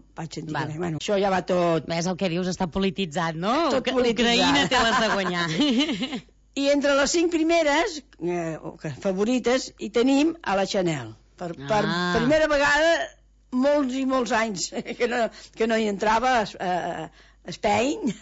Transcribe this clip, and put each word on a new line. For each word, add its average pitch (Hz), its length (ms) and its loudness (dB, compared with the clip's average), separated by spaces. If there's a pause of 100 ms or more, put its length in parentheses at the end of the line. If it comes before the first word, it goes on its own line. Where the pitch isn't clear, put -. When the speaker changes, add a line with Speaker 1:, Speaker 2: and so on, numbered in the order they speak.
(140)
Speaker 1:
vaig 160 180 -10
sentir 156 200 -8
Speaker 2:
Val. 135 180 -4
Speaker 1:
que, 151 80 -8
bueno, 170 200 -4
això 208 200 0
ja 196 100 2
va 185 160 0
tot. 175 400 2
Speaker 2:
Bé, 165 140 -4
és 170 80 -4
el 185 80 -2
que 190 140 -2
dius, 175 180 -2
està 185 240 -4
polititzat, 170 640 -2
no? 247 340 0
Speaker 1:
Tot 262 160 0
Speaker 2:
Uc-, 247 80 -2
Speaker 1:
polititzat. 240 400 2
Speaker 2:
Ucraïna 269 360 2
té 254 100 2
les 233 200 2
de 220 140 2
guanyar. 180 360 -2
Speaker 1:
<laughs> 262 1040 -2
I 277 160 0
entre 285 240 2
les 277 160 2
cinc 339 200 2
primeres, 320 680 2 (220)
eh, 170 380 -4
o - 160 -14
que, 160 120 -8
favorites, 220 920 0
hi 220 100 -8
tenim 269 420 4 (100)
a 196 140 -2
la 196 100 2
Chanel. 160 480 -2 (220)
Per, 175 200 -10
per 202 300 0
Speaker 2:
Ah. 175 320 0
Speaker 1:
primera 302 300 4
vegada, 294 480 4 (560)
molts 269 420 2
i 269 120 -2
molts 262 260 0
anys 220 400 -2 (100)
<laughs> - 160 -10
que 240 100 0
no, 226 220 0 (260)
que 226 120 0
no 226 100 2
hi 220 120 2
entrava, 226 540 2 (160)
eh, 170 500 -4 (360)
Spain. 226 760 0